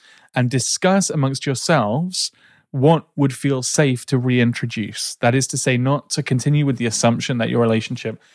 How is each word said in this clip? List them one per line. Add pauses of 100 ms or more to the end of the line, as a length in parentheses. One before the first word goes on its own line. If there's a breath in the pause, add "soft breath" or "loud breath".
(340 soft breath)
and
discuss
amongst
yourselves (400 soft breath)
what
would
feel
safe
to
reintroduce.
That
is
to
say,
not
to
continue
with
the
assumption
that
your
relationship (140 soft breath)